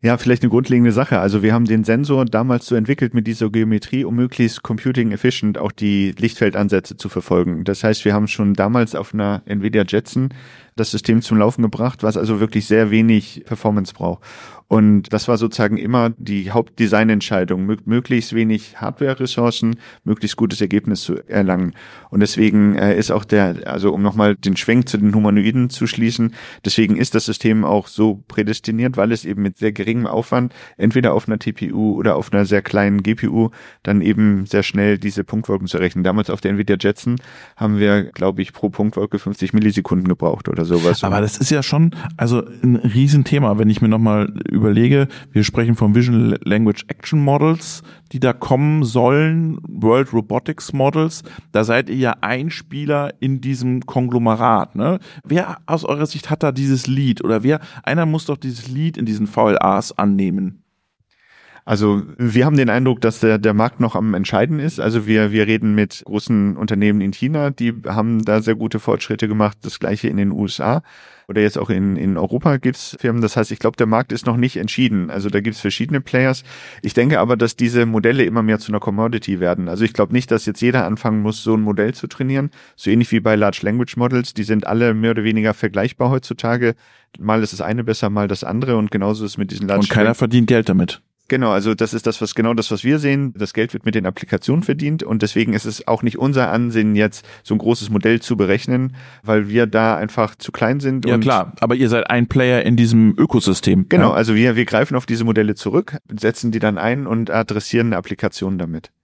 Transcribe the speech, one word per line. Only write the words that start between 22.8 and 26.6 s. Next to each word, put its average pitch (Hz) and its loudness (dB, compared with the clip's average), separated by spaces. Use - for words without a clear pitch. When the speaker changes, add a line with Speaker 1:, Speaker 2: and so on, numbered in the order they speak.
Speaker 1:
ist - -2
auch 101 0
der, 98 0
also 92 0
um 92 0
nochmal 104 2
den 98 -2
Schwenk 123 2
zu - -2
den 104 2
Humanoiden 107 2
zu - -4
schließen, 113 0